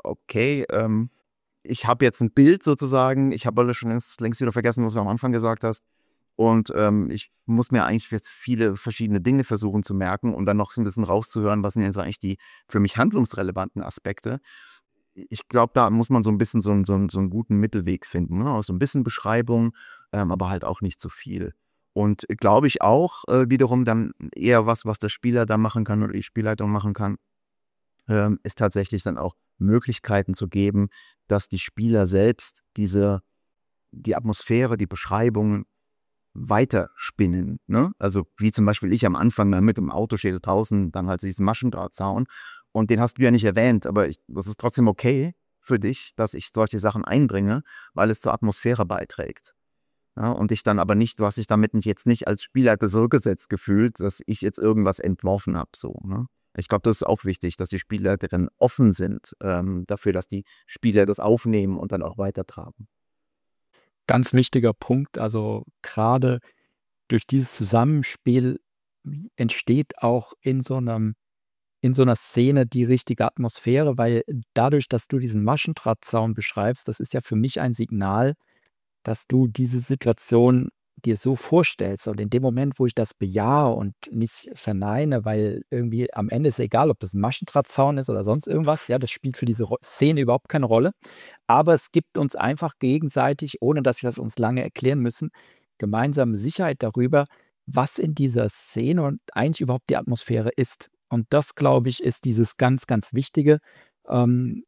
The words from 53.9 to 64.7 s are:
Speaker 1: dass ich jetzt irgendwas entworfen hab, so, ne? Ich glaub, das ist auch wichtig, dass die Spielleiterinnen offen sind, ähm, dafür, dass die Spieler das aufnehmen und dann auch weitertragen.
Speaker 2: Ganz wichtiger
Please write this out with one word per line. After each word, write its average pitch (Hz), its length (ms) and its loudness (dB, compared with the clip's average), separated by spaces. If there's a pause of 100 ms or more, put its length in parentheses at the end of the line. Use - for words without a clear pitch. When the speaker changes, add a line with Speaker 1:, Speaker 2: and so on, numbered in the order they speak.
Speaker 1:
dass 98 240 -4
ich - 160 -6
jetzt 98 180 -4
irgendwas 104 400 2
entworfen 95 580 -2
hab, - 200 -8
so, - 260 -12
ne? 101 220 -6 (320)
Ich 98 100 -6
glaub, - 160 0
das 113 140 4
ist - 60 -2
auch - 200 0
wichtig, 92 320 -4
dass 92 140 -6
die 95 100 -4
Spielleiterinnen 95 800 -2
offen 123 340 4
sind, - 500 -6
ähm, 92 460 -4
dafür, 101 240 -2
dass 92 160 -4
die 101 160 -8 (240)
Spieler 104 380 2
das 101 160 0
aufnehmen 107 560 2
und 101 160 -8
dann 92 100 -2
auch 87 140 -10
weitertragen. 98 680 -8 (1200)
Speaker 2:
Ganz 127 260 2
wichtiger 123 380 4